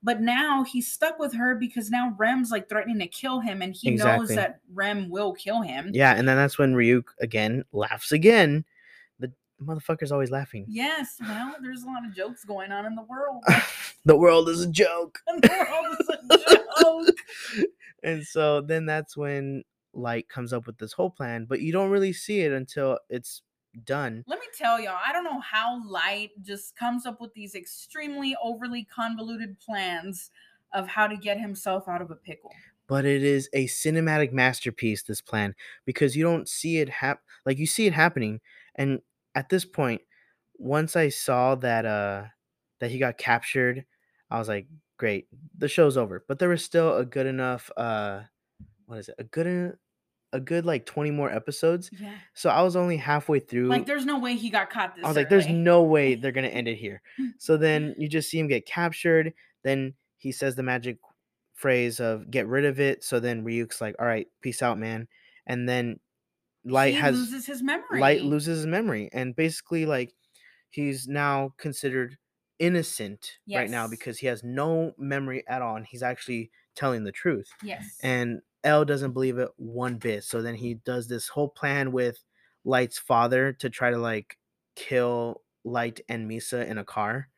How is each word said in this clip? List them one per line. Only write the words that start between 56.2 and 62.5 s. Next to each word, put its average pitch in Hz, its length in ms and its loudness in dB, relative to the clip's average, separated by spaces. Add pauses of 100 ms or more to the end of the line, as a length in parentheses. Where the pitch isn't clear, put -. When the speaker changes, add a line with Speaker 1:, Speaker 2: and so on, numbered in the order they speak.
Speaker 1:
<laughs> 127 60 -4
Speaker 2:
gonna 131 100 0
end 117 200 -4
it 113 80 -2
here." 101 260 -10 (360)
So 156 180 4
then 151 420 2
you 151 100 -4
just 151 220 -2
see 160 80 -2
him 156 100 0
get 120 180 0
captured. 165 680 2 (300)
Then 135 300 0 (220)
he 135 160 -6
says 135 240 -2
the 131 60 -4
magic 123 360 -4 (560)
phrase 123 460 2
of, 110 300 -4
"Get 120 160 -2
rid 131 180 2